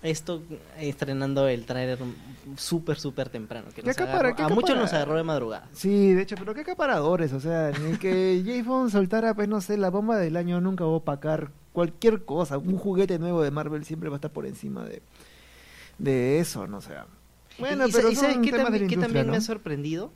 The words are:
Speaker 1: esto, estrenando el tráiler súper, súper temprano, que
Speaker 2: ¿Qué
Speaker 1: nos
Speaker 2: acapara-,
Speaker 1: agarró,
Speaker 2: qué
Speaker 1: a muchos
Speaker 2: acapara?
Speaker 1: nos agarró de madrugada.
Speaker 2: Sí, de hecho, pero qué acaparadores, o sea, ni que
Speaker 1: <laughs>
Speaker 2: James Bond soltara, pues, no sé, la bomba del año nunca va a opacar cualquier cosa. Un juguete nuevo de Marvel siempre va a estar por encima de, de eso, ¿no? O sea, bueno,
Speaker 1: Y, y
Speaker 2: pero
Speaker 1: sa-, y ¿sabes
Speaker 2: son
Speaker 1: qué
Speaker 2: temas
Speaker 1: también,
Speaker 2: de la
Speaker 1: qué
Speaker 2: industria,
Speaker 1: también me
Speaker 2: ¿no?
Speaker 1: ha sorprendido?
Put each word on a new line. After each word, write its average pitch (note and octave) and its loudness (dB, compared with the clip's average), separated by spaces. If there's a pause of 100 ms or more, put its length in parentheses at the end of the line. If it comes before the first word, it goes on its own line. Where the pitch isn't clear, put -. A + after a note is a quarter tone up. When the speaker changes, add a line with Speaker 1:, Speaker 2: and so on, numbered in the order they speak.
Speaker 1:
esto, D#3+ -4 (380)
estrenando C#3 0
el A#2+ 0
tráiler B2+ -4 (600)
súper, D#3+ -4
súper C3+ -6
temprano, A2+ -12
que - -16
Speaker 2:
¿Qué A#3 -6
Speaker 1:
nos B3+ -2
Speaker 2:
acapara-, C#4+ 2
Speaker 1:
agarró, A#3+ -4
Speaker 2:
qué - -2
Speaker 1:
a D#3 2
muchos A#3+ 4
Speaker 2:
acapara? B3 4
Speaker 1:
nos G#3 0
agarró D3 0
de E3 0
madrugada. B2+ -4
Speaker 2:
Sí, G3 6
de F#3 6
hecho, G3 -6
pero G3 -8
qué C#4+ -10
acaparadores, F3+ 2
o C#3 -4
sea, D#3+ 0
ni D3+ -2
que F#3 2
Speaker 1:
<laughs> - -2
Speaker 2:
James A#3+ -2
Bond B3+ 2
soltara, G#3+ 2
pues, G#3 0
no G#3+ 0
sé, G#3 -2
la F#3+ 2
bomba G#3+ 0
del E3 2
año F3 0
nunca F#3 0
va D#3+ 2
a D#3+ 2
opacar D#3 -2 (200)
cualquier F3 2
cosa. C#3+ -2
Un F3+ -2
juguete F3+ 2
nuevo E3+ 0
de C#3+ 2
Marvel D3+ -4
siempre D#3+ -8
va C#3+ -6
a - -6
estar D3 -8
por D3 -8
encima C#2 -10
de, - -12 (960)
de C3+ 4
eso, A2+ -2
¿no? G2+ -10
O - -12
sea, C2+ -16 (540)
bueno, C4+ 0
Speaker 1:
Y, A#3 4
y - -4
Speaker 2:
pero A3+ 6
Speaker 1:
sa-, A#3+ 4
y G#3+ 2
¿sabes C#4 4
Speaker 2:
son B3 2
Speaker 1:
qué A#3 4
Speaker 2:
temas B3 2
Speaker 1:
también, A#3+ 0
Speaker 2:
de G3+ 2
la - 0
Speaker 1:
qué F3 0
Speaker 2:
industria, F#3 2
Speaker 1:
también C#3 2
me C3+ 0
Speaker 2:
¿no? E3+ 2
Speaker 1:
ha - 2
sorprendido? E3+ -4